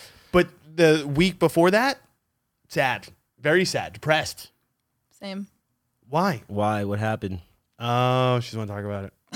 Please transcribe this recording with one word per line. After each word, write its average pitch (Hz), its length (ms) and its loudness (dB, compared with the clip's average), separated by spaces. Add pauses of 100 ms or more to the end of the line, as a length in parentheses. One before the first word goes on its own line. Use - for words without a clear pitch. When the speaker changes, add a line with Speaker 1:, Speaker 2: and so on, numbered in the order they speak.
(320)
Speaker 1:
But 175 160 4 (260)
the 156 320 4
week 175 320 0
before 170 320 4
that, 254 280 0 (680)
sad. 123 400 -2 (320)
Very 160 240 2
sad. 87 300 -6
Depressed. - 560 -2 (680)
Speaker 2:
Same. 196 280 -10 (600)
Speaker 1:
Why? 151 380 -2
Speaker 3:
Why? 104 380 -2
What 101 140 -4
happened? 104 420 -4 (380)
Speaker 1:
Oh, 123 600 0
she 120 80 -8
doesn't 110 200 -8
wanna 101 40 -10
talk 101 120 -8
about 101 200 -8
it. 98 80 -14 (240)